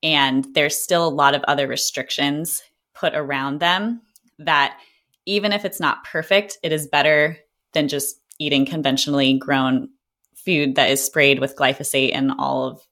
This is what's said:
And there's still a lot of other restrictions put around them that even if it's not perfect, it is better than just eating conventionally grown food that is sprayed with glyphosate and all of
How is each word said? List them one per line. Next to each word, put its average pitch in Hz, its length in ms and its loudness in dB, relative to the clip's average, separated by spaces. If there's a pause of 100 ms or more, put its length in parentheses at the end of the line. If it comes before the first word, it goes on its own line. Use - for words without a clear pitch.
And 135 520 2
there's 151 240 2
still 170 280 0
a 160 40 0
lot 139 240 2
of 139 100 -2
other 139 220 0
restrictions 143 960 -4 (320)
put - 200 -2
around 139 460 -4
them 196 420 0 (360)
that 147 400 2 (480)
even 202 260 0
if 208 120 -4
it's 185 160 -6
not 156 240 -2
perfect, 196 580 -2
it 160 100 -2
is 151 140 -2
better 151 520 2 (340)
than 147 160 0
just 143 280 -6 (220)
eating 143 260 0
conventionally 139 720 0
grown 131 540 0 (460)
food 147 420 -2
that 139 140 4
is 135 140 0
sprayed 139 340 4
with 135 180 -4
glyphosate 135 580 0
and 135 240 2
all 135 280 -2
of - 140 -10 (120)